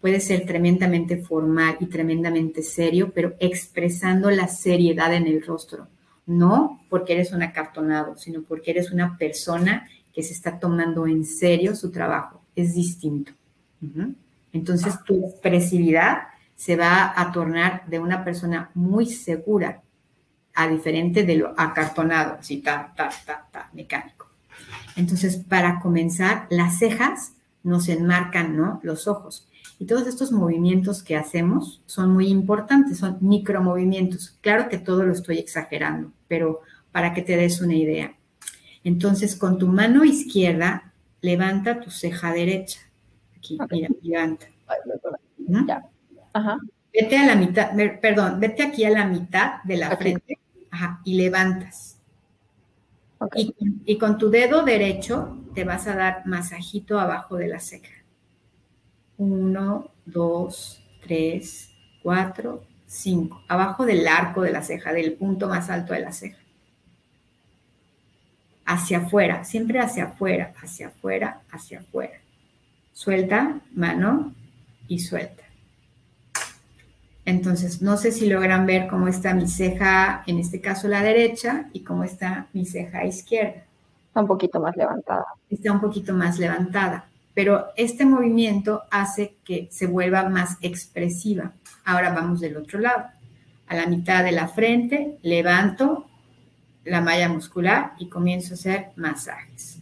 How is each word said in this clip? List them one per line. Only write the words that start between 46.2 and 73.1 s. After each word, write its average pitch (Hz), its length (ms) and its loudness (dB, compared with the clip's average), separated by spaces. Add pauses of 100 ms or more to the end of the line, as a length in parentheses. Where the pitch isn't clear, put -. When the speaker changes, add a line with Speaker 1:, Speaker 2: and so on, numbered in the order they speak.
Speaker 2:
Ajá. 214 240 -2 (360)
Speaker 1:
Vete 220 240 4
a 277 80 6
la 240 100 8
mitad, 180 400 2
ver, 208 240 0
perdón, 196 400 2
vete 220 240 0
aquí 285 220 0
a 214 60 4
la 214 140 2
mitad 190 580 -2
de 180 140 -2
la 160 100 -2
Speaker 2:
Aquí. 180 100 0
Speaker 1:
frente. 185 420 -2 (300)
Ajá, 175 340 -6
y 185 120 -2
levantas. 185 840 0 (1200)
Speaker 2:
Ok. 208 180 -8
Speaker 1:
Y, 220 160 -2 (320)
y 208 120 2
con 214 200 2
tu 214 120 2
dedo 247 340 4
derecho 226 720 0 (180)
te 190 80 -4
vas 185 240 -6
a 202 80 -4
dar 185 320 -2
masajito 180 720 -6
abajo 180 380 -4
de 175 100 -4
la 180 120 -6
ceja. - 440 -16 (1160)
Uno, 196 720 0 (140)
dos, 170 800 -4 (180)
tres, 165 720 -4 (300)
cuatro, 190 640 -4 (220)
cinco. - 600 -4
Abajo 190 380 0
del 175 220 2
arco 175 340 0
de 175 100 0
la 156 120 -4
ceja, 160 300 -8
del 160 200 -2
punto 190 340 -4
más 180 220 -4
alto 175 240 -6
de - 60 -4
la - 120 -10
ceja. 190 280 -14 (2250)
Hacia 175 340 0
afuera, 175 440 2
siempre 233 360 -2
hacia 202 260 -4
afuera, 180 560 -4
hacia - 260 -16
afuera, - 540 -6 (100)
hacia - 280 -18
afuera. - 400 -10 (720)
Suelta, 202 680 0 (140)